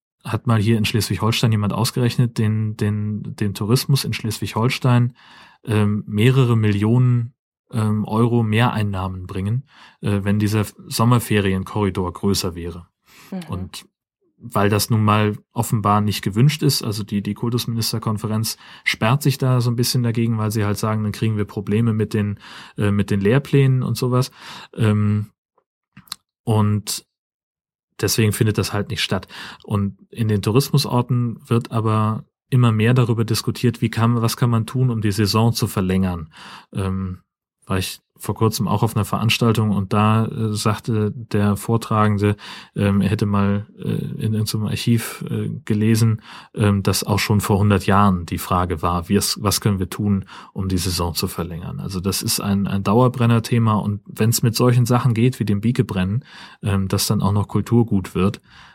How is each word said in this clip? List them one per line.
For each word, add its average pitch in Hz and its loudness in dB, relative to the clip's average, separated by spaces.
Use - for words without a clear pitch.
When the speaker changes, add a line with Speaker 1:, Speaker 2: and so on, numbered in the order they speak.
Speaker 1:
hat 110 -4
mal 113 2
hier 110 2
in 107 0
Schleswig-Holstein 110 0
jemand 104 0
ausgerechnet, 120 0
den, 107 -2
den, 104 -4
den 104 -2
Tourismus 123 0
in 110 -4
Schleswig-Holstein, 120 0
ähm, 107 0
mehrere 120 4
Millionen, 117 2
ähm, 107 0
Euro 117 2
Mehreinnahmen 101 -2
bringen, 101 -4
äh, 101 0
wenn 101 2
dieser 104 2
Sommerferienkorridor 98 0
größer 98 -2
wäre. 87 -12
Speaker 2:
Mhm. 190 -10
Speaker 1:
Und - -10
weil 101 -2
das 104 0
nun 110 2
mal 107 2
offenbar 107 0
nicht 104 -2
gewünscht 120 2
ist, 143 2
also 104 -6
die, 104 -4
die 104 -4
Kultusministerkonferenz 110 -4
sperrt 117 0
sich 139 2
da 127 2
so 120 0
ein 117 -2
bisschen 120 0
dagegen, 113 0
weil 107 0
sie 107 0
halt 104 -2
sagen, 107 -2
dann 104 -2
kriegen 110 -2
wir 104 0
Probleme 110 0
mit 107 -2
den, 104 0
äh, 104 2
mit 101 0
den 101 0
Lehrplänen 131 2
und 117 -4
sowas. 127 0
Ähm, 104 2
und 107 0
deswegen 107 2
findet 107 0
das 98 -2
halt 101 -4
nicht - -6
statt. - -4
Und 101 -2
in 113 -4
den 107 2
Tourismusorten 123 0
wird 117 0
aber 110 0
immer 123 4
mehr 110 4
darüber 117 2
diskutiert, 113 -2
wie 113 0
kann, 113 2
was 113 0
kann 123 0
man 113 0
tun, 127 0
um 113 -2
die 104 0
Saison 110 2
zu 110 -2
verlängern. 92 -2
Ähm, 95 -4
war 95 -2
ich - -6
vor - -6
kurzem 110 0
auch 101 0
auf 113 0
einer 104 0
Veranstaltung 110 0
und 98 -2
da, 107 2
äh, 110 -4
sagte 107 -2
der 104 0
Vortragende, 107 0
ähm, 101 2
er 95 2
hätte 107 0
mal, 101 0
äh, - -8
in 110 0
irgendeinem 107 -2
Archiv, 113 -2
äh, 107 -4
gelesen, 113 2
ähm, 101 2
dass - 0
auch 101 0
schon 104 2
vor 98 2
hundert 101 4
Jahren 98 4
die 90 -6
Frage 90 -2
war, 90 -2
wie 101 0
es, - 0
was 101 0
können 101 0
wir 90 -4
tun, 101 -2
um 95 -6
die 92 -2
Saison 87 -2
zu 95 -4
verlängern. 85 -8
Also 95 -6
das 95 -2
ist - -2
ein, 98 0
ein 98 -2
Dauerbrenner-Thema 117 2
und 104 -2
wenn's - 0
mit 113 2
solchen 123 4
Sachen 120 2
geht 123 2
wie 117 0
dem 101 0
Biekebrennen, 107 0
ähm, 98 0
dass 95 -2
dann 104 0
auch 101 2
noch 104 0
Kulturgut 107 0
wird, 95 0